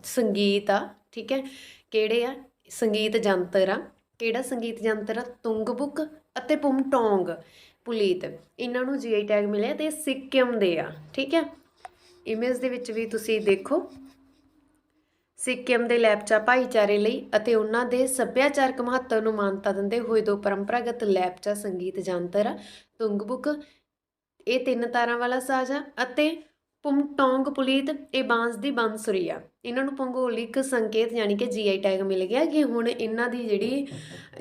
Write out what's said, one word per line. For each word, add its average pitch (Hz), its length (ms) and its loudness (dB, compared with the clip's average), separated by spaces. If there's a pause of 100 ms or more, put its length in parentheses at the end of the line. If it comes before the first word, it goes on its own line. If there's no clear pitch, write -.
ਸੰਗੀਤ 208 680 2
ਆ, 220 180 2 (240)
ਠੀਕ 226 200 -6
ਹੈ, 269 100 -2 (480)
ਕਿਹੜੇ 220 340 2
ਆ 262 100 -2 (340)
ਸੰਗੀਤ 214 580 0
ਯੰਤਰ 190 420 2
ਆ, 190 140 -2 (360)
ਕਿਹੜਾ 233 240 0
ਸੰਗੀਤ 233 400 -6
ਯੰਤਰ 214 360 -2
ਆ? 233 40 -4 (200)
ਤੁੰਗਬੁਕ 240 600 -2 (360)
ਅਤੇ 302 180 2
ਪੁਮਟੌਂਗ 262 720 2 (560)
ਪੁਲੀਤ, 202 560 -2 (180)
ਇਹਨਾਂ 247 260 -2
ਨੂੰ 269 140 -4
ਜੀ 226 160 -4
ਆਈ 208 80 2
ਟੈਗ 208 220 2
ਮਿਲਿਆ 208 300 -2
ਤੇ 311 160 -2
ਸਿੱਕਿਮ 262 680 0
ਦੇ 180 200 2
ਆ, - 140 -6 (200)
ਠੀਕ 269 220 -2
ਹੈ। 320 100 4 (840)
ਇਮੇਜ 240 320 -2
ਦੇ 254 100 0
ਵਿੱਚ 247 220 -6
ਵੀ 220 160 -4
ਤੁਸੀਂ 214 340 0
ਦੇਖੋ, 202 500 0 (1500)
ਸਿੱਕਿਮ 247 520 0
ਦੇ 240 100 4
ਲੈਪਚਾ 214 400 4
ਭਾਈਚਾਰੇ 220 600 4
ਲਈ 233 280 -2 (100)
ਅਤੇ 214 180 2
ਉਹਨਾਂ 220 300 2
ਦੇ 247 220 2
ਸੱਭਿਆਚਾਰਕ 262 760 2
ਮਹੱਤਵ 247 400 0
ਨੂੰ 220 140 2
ਮਾਨਤਾ 196 380 0
ਦਿੰਦੇ 202 280 0
ਹੋਏ 226 200 2
ਦੋ 208 160 2
ਪਰੰਪਰਾਗਤ 220 680 -2
ਲੈਪਚਾ 185 500 0
ਸੰਗੀਤ 190 540 -6
ਯੰਤਰ 180 380 0
ਆ, 254 120 -4 (400)
ਤੁੰਗਬੁਕ, 226 500 -2 (1000)
ਇਹ 247 160 2
ਤਿੰਨ 240 240 0
ਤਾਰਾਂ 240 300 0
ਵਾਲਾ 247 220 0
ਸਾਜ਼ 262 320 0
ਆ, 285 120 -4 (180)
ਅਤੇ 302 400 0 (460)
ਪੁਮਟੌਂਗ 277 580 2
ਪੁਲੀਤ, 277 500 0 (180)
ਇਹ 262 100 2
ਬਾਂਸ 233 320 2
ਦੀ 277 140 -4
ਬਾਂਸੁਰੀ 214 580 -2
ਆ। 160 120 -6 (240)
ਇਹਨਾਂ 247 200 -2
ਨੂੰ 277 120 -4
ਭੂਗੋਲਿਕ 254 680 -2
ਸੰਕੇਤ 226 480 0
ਯਾਨੀ 208 240 0
ਕਿ 240 100 0
ਜੀ 208 220 -2
ਆਈ 196 100 2
ਟੈਗ 196 220 0
ਮਿਲ 190 260 0
ਗਿਆ 247 180 2
ਕਿ 302 180 2
ਹੁਣ 233 260 0
ਇਹਨਾਂ 233 400 -2
ਦੀ 240 160 -6
ਜਿਹੜੀ, 233 420 0 (540)